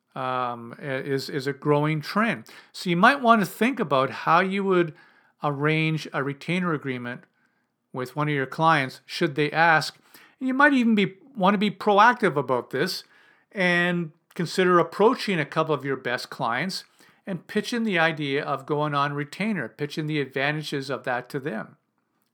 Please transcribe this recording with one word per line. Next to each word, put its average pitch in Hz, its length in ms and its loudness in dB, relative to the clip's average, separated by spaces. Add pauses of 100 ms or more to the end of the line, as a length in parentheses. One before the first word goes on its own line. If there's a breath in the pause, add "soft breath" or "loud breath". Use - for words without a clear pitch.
(160)
um, 123 640 -6
i-, 156 40 -10
is, 135 440 -4
is 135 160 -6
a 139 80 -2
growing 147 480 0
trend. 196 440 -2 (280 loud breath)
So - 160 -6
you 170 80 2
might 262 240 4
want 226 200 6
to 180 40 0
think 247 340 0
about 139 300 0
how 160 300 2
you 190 240 0
would 175 300 2 (500 soft breath)
arrange 156 720 0
a 147 100 -2
retainer 165 500 -4
agreement 123 480 -6 (720)
with 127 220 -8
one 147 120 0
of 151 60 -2
your 135 140 -2
clients 151 580 0
should 160 300 -4
they 147 160 0
ask. 156 460 2 (420 soft breath)
And 262 80 -4
you 262 80 0
might 285 180 6
even 233 220 4
be, 190 180 2 (220)
want 196 180 4
to 202 60 0
be 208 120 2
proactive 208 640 4
about 127 360 -2
this 160 320 -4 (500 soft breath)
and 175 580 0 (240)
consider 180 420 2
approaching 196 640 2
a 143 60 -2
couple 156 280 -2
of 135 120 -4
your 139 100 -2
best - 340 -6
clients 135 540 -4 (420 soft breath)
and 185 220 -8
pitching 226 380 -4
the 196 120 0
idea 151 460 0
of 139 220 -6
going 151 280 -2
on 143 200 -2
retainer, 147 540 -4
pitching 143 380 -8
the 151 140 -2
advantages 143 720 -4
of 123 160 -6
that 127 240 -4
to 147 100 -8
them. 156 380 -10 (560)